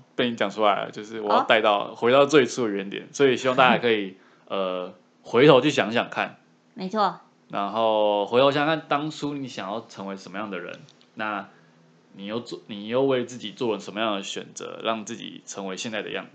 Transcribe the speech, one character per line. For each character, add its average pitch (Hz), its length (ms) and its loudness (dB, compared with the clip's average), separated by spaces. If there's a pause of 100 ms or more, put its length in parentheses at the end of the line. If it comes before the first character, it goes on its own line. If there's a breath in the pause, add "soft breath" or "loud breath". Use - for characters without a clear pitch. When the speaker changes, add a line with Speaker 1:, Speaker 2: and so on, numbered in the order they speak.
(160)
Speaker 1:
被 123 140 0
你 117 60 -4
讲 110 140 0
出 107 160 0
来 104 200 2
了， - 60 -12
就 107 120 -14
是 110 180 -12
我 104 80 -4
要 - 120 4
Speaker 2:
哦。 - 60 -2
Speaker 1:
带 113 140 6
到， 104 320 2
回 117 180 2
到 139 140 8
最 139 220 6
初 120 180 -4
的 107 60 -2
原 98 180 -6
点， 104 220 -10
所 139 160 4
以 123 100 4
希 127 100 -2
望 127 80 0
大 131 160 6
家 110 80 2
可 120 120 0
以， 98 260 -2 (160)
Speaker 2:
<laughs> - 160 -20
Speaker 1:
呃， 92 420 -4 (300)
回 123 240 4
头 135 160 10
去 151 80 2
想 110 220 0
想 113 180 -2
看。 - 280 -6 (360)
Speaker 2:
没 185 160 -8
错。 196 300 -2 (300)
Speaker 1:
然 101 220 -4
后 107 540 2
回 117 140 2
头 139 120 6
想 147 140 0
想 160 100 0
看， 151 120 -10
当 151 240 -2
初 147 240 -8
你 139 120 -8
想 98 220 -10
要 110 180 -8
成 98 200 -12
为 98 100 -10
什 95 140 -18
么 95 80 -8
样 107 100 -8
的 92 100 -8
人， 85 200 -12 (340)
那 107 360 -6 (640 soft breath)
你 98 120 -16
又 110 140 -6
做， - 260 -12
你 104 220 -12
又 123 160 0
为 131 220 0
自 123 120 -14
己 107 140 -12
做 113 220 -4
了 101 60 -4
什 95 140 -14
么 101 60 -8
样 110 160 -2
的 98 80 -6
选 - 320 -10
择， 85 280 -12
让 110 220 -4
自 117 100 -12
己 - 300 -16
成 98 220 -10
为 95 100 -8
现 113 140 -8
在 107 100 -6
的 95 100 -10
样 95 240 -8